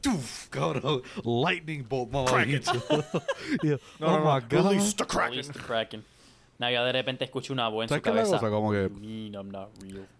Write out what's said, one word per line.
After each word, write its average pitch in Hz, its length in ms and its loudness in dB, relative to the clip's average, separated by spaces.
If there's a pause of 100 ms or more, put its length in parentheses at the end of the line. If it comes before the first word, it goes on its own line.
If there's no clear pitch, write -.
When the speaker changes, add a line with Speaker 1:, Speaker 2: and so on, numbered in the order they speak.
Speaker 1:
Tuf, 165 480 -2
cabrón. 147 540 0 (220)
Lightning 151 640 0
bolt, 123 240 -2
Speaker 2:
Kraken. 131 500 2
Speaker 1:
mamabicho. 359 180 0
<laughs> - 840 -2
Y 156 60 4
yo, 143 60 2 (220)
Speaker 2:
No, 156 80 -2
Speaker 1:
"Oh 165 60 4
Speaker 2:
no, 156 120 2
no. 143 120 4
Speaker 1:
my 131 120 2
God." 180 220 4
Speaker 2:
Release 202 260 2
the - 80 0
Kraken. - 260 0
Speaker 3:
Release 131 220 -8
the - 60 -12
Kraken. 113 460 -4 (560)
Nah, 120 100 0
yo 120 140 4
de 127 80 2
repente 131 320 0
escucho 127 280 -6
una 123 160 2
voz 110 140 0
en 113 60 -2
Speaker 1:
¿Sabes 147 120 0
Speaker 3:
su - 40 -14
Speaker 1:
qué 117 60 2
es 110 40 4
la 110 80 4
Speaker 3:
cabeza. 113 160 4
Speaker 1:
cosa? 107 120 2
Como 107 200 2
que 101 180 2
Speaker 3:
"You 98 120 -8
mean 107 340 -10
I'm 98 160 -10
not 98 200 -10 (120)
real?" 95 240 -14 (140)